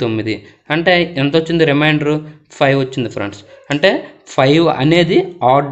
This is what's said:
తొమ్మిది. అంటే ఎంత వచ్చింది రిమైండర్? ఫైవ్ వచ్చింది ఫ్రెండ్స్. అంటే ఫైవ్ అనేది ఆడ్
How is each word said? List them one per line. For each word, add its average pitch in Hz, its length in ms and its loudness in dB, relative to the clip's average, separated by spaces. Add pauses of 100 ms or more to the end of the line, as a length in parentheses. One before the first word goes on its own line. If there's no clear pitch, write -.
తొమ్మిది. 110 320 -4 (400)
అంటే 175 200 2 (280)
ఎంత 143 180 0
వచ్చింది 160 320 0
రిమైండర్? 151 420 0 (440)
ఫైవ్ 139 260 2
వచ్చింది 131 320 -6
ఫ్రెండ్స్. 101 260 -10 (300)
అంటే 156 180 2 (460)
ఫైవ్ 147 300 4 (160)
అనేది 170 360 2 (340)
ఆడ్ 143 200 2